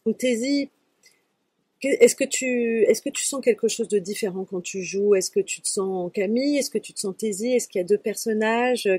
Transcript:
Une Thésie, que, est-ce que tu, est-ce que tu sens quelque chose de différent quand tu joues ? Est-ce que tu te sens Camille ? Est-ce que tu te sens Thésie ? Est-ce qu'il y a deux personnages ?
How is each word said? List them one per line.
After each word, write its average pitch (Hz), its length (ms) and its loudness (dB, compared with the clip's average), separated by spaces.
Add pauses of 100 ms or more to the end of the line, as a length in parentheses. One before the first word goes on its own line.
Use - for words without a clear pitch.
Une 220 100 0
Thésie, 262 560 0 (1120)
que, 269 60 0
est-ce 247 280 6
que 269 80 0
tu, 240 600 0
est-ce - 180 4
que 285 80 -4
tu - 160 -6
sens 262 160 -4
quelque 226 260 2
chose 208 200 -4
de 202 100 0
différent 190 500 -6
quand 180 140 -6
tu 190 200 -8
joues ? 196 320 2
Est-ce 185 160 0
que 202 100 0
tu - 200 -4
te - 80 -6
sens 190 460 -4
Camille ? 240 420 0
Est-ce 262 140 -2
que 220 80 -2
tu - 160 -12
te - 60 -12
sens 190 140 -4
Thésie ? 220 380 -2
Est-ce 240 160 0
qu'il 196 120 -2
y 180 40 0
a - 20 -14
deux 208 120 4
personnages ? 220 880 0 (100)